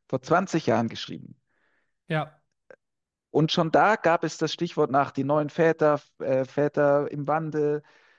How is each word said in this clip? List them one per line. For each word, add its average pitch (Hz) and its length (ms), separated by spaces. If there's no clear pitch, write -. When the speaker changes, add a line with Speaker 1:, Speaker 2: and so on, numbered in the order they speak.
Speaker 1:
vor 131 140
zwanzig 170 440
Jahren 113 220
geschrieben. - 520
Speaker 2:
Ja. 151 340
Speaker 1:
Und 156 220
schon 165 180
da 175 260
gab 165 280
es 156 140
das 156 140
Stichwort 170 380
nach 139 200
die 135 140
neuen 147 260
Väter, 156 500
äh, 131 260
Väter 143 640
im 143 160
Wandel, 151 560